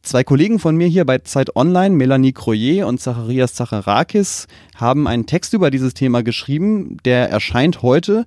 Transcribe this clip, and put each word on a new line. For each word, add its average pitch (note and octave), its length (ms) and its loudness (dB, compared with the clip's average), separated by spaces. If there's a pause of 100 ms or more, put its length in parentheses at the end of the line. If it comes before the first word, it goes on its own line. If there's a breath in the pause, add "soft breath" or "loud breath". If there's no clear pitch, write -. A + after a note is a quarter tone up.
Zwei B2 200 0
Kollegen E3+ 380 2
von D#3+ 160 0
mir E3+ 100 2
hier F3 180 2
bei B2+ 140 0
Zeit - 380 -4
Online, F3+ 380 2
Melanie C3 380 4
Croyer B2+ 540 -2
und B2 140 -4
Zacharias B2 540 -2
Zacharakis, A#2+ 920 -2 (300 soft breath)
haben C3 320 0
einen A#2 180 -2
Text - 280 -4
über F3 180 2
dieses C3 220 -2
Thema A#2+ 280 0
geschrieben, D#3 800 -4
der B2 260 2
erscheint B2+ 520 0
heute. F3 440 2